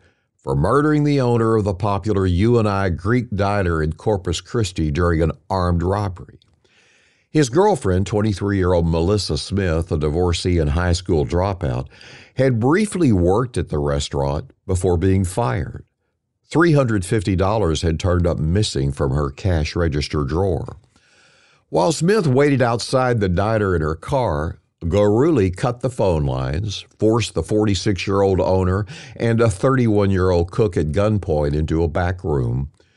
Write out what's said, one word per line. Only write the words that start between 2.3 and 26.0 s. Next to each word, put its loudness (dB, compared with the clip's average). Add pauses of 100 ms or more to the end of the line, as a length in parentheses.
N 2
I 0
Greek -2
diner 0
in -2
Corpus -4
Christi -4
during 2
an 2 (180)
armed 0
robbery. -4 (880)
His 2
girlfriend, 2
twenty-three-year-old 2
Melissa 0
Smith, -2
a 0
divorcee 0
and 2
high 0
school 0
dropout, -2 (480)
had 2
briefly 2
worked 0
at -2
the -4
restaurant -4 (140)
before 0
being 2
fired. -4 (640)
Three 2
hundred 2
fifty 0
dollars 0
had 0
turned 0
up -2
missing 0
from -2
her -2
cash -2
register -2
drawer. -4 (920)
While 0
Smith 0
waited 4
outside 0
the 2
diner 0
in 0
her -2
car, -4 (280)
Gurley 4
cut -4
the -4
phone 0